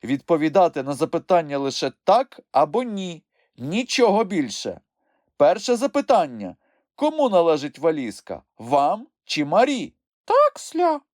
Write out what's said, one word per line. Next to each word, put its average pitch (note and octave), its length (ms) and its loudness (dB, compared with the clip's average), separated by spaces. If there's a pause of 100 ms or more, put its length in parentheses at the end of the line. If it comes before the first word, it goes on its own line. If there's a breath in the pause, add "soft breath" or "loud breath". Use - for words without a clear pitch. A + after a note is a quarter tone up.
Відповідати D#3 800 0
на C#3 100 -6
запитання D#3 640 -2
лише C#3 340 -4 (120)
так A#3+ 360 0 (120)
або D#3 320 0
ні. F#3+ 400 -8 (340)
Нічого F#3+ 680 0
більше. B2+ 580 -6 (560)
Перше F3 380 2
запитання. F3+ 800 -2 (400)
Кому D4+ 340 0
належить E3 500 2
валізка? C3+ 640 -4 (160)
Вам C#3+ 500 0 (180)
чи D3+ 200 -4
Марі? G#3+ 480 0 (320)
Так, C#5 340 2
Сля! D#4+ 420 -2 (120)